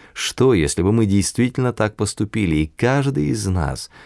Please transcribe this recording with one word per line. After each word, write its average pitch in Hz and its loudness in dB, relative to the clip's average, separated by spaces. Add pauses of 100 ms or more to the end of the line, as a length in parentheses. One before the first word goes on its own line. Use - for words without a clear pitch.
(120)
что - 2
если 82 0
бы 98 2
мы 113 4
действительно 120 0
так 107 -2
поступили, 101 -2
и 78 0
каждый 131 0
из 110 -4
нас 76 -2 (160)